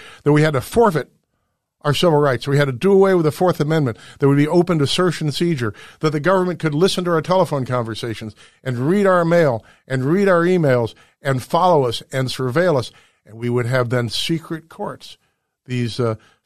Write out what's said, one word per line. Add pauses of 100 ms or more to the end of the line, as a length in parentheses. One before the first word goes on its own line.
(240)
that
we
had
to
forfeit (720)
our
civil
rights.
We
had
to
do
away
with
the
Fourth
Amendment, (220)
that
would
be
open
to
search
and
seizure, (260)
that
the
government
could
listen
to
our
telephone
conversations (280)
and
read
our
mail (220)
and
read
our
emails (300)
and
follow
us
and
surveil
us. (340)
And
we
would
have
then
secret
courts, (480)
these,
uh, (300)